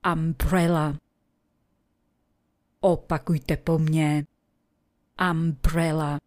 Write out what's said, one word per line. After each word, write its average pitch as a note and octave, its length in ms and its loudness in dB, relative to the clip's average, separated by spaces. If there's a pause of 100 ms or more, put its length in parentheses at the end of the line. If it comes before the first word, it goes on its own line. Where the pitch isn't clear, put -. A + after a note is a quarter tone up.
(120)
Umbrella. D#3+ 800 0 (1900)
Opakujte E3 760 -2
po E3 220 -2
mně. D#3 460 0 (1040)
Umbrella. D#3+ 960 0